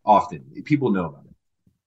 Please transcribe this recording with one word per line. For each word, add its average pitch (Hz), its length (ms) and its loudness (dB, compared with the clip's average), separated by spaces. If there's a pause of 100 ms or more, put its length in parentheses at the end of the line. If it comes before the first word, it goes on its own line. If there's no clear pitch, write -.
often. 92 380 0 (220)
People 131 260 0
know 92 140 -2
about 73 200 -14
it. - 60 -20 (560)